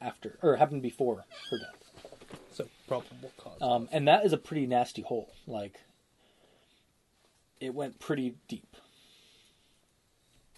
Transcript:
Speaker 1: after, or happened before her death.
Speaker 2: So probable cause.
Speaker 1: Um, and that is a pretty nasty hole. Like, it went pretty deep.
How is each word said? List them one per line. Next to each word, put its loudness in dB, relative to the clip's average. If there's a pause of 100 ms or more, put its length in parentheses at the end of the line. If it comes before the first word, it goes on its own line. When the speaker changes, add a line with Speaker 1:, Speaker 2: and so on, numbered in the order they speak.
Speaker 1:
after, -10
or 8
happened 4
before 0 (260)
her -4
death. -18 (420)
Speaker 2:
So -10 (220)
probable -8
cause. -20
Speaker 1:
Um, 2
and 0
that 8
is 2
a 4
pretty -4
nasty 0
hole. -6 (140)
Like, -8 (1800)
it -8
went -8
pretty -4 (140)
deep. -12 (1800)